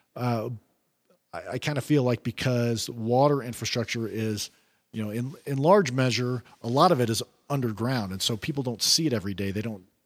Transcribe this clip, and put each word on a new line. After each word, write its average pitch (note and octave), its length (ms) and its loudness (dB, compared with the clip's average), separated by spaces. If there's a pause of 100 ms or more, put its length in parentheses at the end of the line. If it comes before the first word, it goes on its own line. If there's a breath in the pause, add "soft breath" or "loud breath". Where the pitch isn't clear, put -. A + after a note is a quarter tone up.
(160 loud breath)
Uh, A#2+ 340 -2 (840)
I, E2+ 80 -8 (120)
I B2+ 60 -4
kinda D3 220 -4
feel D3 220 2
like B2 200 0
because A#2+ 680 -2
water B2 520 2
infrastructure A2+ 680 -4
is, G#2+ 420 -4 (440 soft breath)
you A2 100 -4
know, G#2 80 -6
in, B2 240 -6 (100)
in C#3 120 -4
large D#3+ 340 6
measure, B2 520 0 (180 loud breath)
a A2+ 60 -6
lot C#3+ 240 6
of C3+ 100 4
it A2+ 80 2
is A2+ 120 0 (280)
underground. A#2 600 -2
And F#2+ 100 -6
so A2+ 160 -2
people C#3 260 -4
don't A#2+ 180 -4
see - 260 2
it B2+ 60 2
every G2+ 200 -2
day. G2 180 -4
They G2 100 -4
don't, G#2 220 -8 (220)